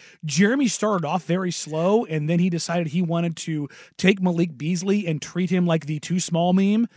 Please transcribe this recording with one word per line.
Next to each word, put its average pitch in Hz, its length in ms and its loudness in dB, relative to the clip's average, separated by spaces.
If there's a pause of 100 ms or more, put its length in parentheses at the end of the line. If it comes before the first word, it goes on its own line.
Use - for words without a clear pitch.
(260)
Jeremy 202 420 2
started 196 380 0
off 165 200 -2
very 180 260 0
slow, 175 540 0
and 156 220 -4
then 170 120 2
he 180 100 4
decided 170 380 -2
he 151 160 -2
wanted 170 340 -2
to 151 320 -6 (280)
take 196 240 2
Malik 170 360 0
Beasley 180 480 -2
and 156 160 -2
treat 180 300 -4
him 180 160 2
like 165 180 2
the 151 140 -4
too 180 200 -2
small 170 340 0
meme, 202 440 2